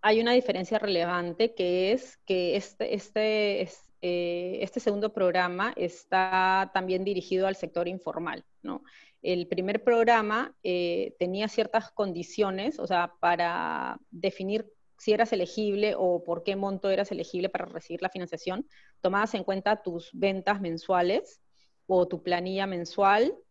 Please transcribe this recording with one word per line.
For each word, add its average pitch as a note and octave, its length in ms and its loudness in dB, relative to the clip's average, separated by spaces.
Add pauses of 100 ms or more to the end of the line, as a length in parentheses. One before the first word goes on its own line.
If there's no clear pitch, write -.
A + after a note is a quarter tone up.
hay G#3+ 180 4
una A#3 140 2
diferencia G#3+ 440 2
relevante F3 760 0
que F#3 380 2
es - 320 -4
que F3+ 320 0
este, - 360 -6
este, G#3 680 0
es-, - 280 -10 (120)
eh, F3 600 -2
este F#3+ 200 -4
segundo G#3 320 -2
programa F3+ 640 0
está F#3 960 2
también F#3 320 0
dirigido F#3+ 420 0
al F#3+ 80 0
sector F3 320 -4
informal, E3+ 560 -6 (200)
¿no? - 200 -8 (380)
El F3+ 260 -2
primer G3 360 -2
programa, A#3 800 2
eh, F3+ 560 -2
tenía F#3+ 300 -2
ciertas A3 420 0
condiciones, G3 880 -2
o E3+ 80 -6
sea, F3 340 0
para E3+ 760 0 (140)
definir G3 600 -4 (280)
si G#3+ 140 2
eras A3+ 200 2
elegible G#3 640 0
o F3 260 2
por E3+ 200 -4
qué G3 120 -2
monto G3 360 -2
eras G3 200 0
elegible F3+ 380 -4
para F3+ 160 -6
recibir E3+ 380 -10
la F#3 60 -2
financiación, F#3 580 -6 (340)
tomabas A3+ 320 2
en G3 100 -4
cuenta F#3+ 380 0
tus E3+ 320 -8
ventas G3 480 0
mensuales F3+ 800 0 (460)
o F3+ 200 4
tu E3+ 140 -6
planilla F#3 460 -2
mensual. G3 680 2 (160)